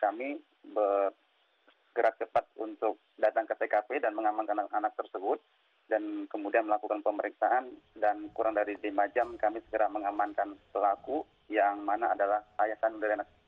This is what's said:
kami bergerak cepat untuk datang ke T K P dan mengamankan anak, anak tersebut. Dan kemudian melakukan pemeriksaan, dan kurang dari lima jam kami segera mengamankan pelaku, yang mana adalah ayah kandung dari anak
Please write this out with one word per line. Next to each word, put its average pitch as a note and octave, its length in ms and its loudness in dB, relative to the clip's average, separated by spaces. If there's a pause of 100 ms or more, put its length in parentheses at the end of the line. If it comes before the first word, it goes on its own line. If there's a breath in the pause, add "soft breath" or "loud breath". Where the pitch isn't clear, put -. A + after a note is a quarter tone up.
kami B2+ 400 0 (320)
bergerak - 1400 0
cepat - 400 -2
untuk A2 400 -2 (240)
datang A2 240 2
ke G#2+ 120 -4
T A2+ 120 -2
K G#2+ 200 2
P C3 120 -4
dan A2 120 0
mengamankan G#2+ 560 0
anak, - 80 -20
anak G#2+ 240 0
tersebut. G#2 400 -2 (480)
Dan G#2 400 -2
kemudian G#2+ 400 -2
melakukan G#2+ 320 -2
pemeriksaan, G#2 720 0 (240)
dan G#2 400 0
kurang A2 160 0
dari G#2 240 0
lima G2+ 320 0
jam A#2 320 -2
kami A2 240 0
segera A2 240 0
mengamankan G2+ 640 -2 (160)
pelaku, G2+ 560 0 (240)
yang G#2 320 2
mana G2+ 320 0
adalah G2+ 320 2 (160)
ayah G#2+ 160 0
kandung A2 240 -2
dari G#2+ 160 2
anak G2+ 80 -2 (240)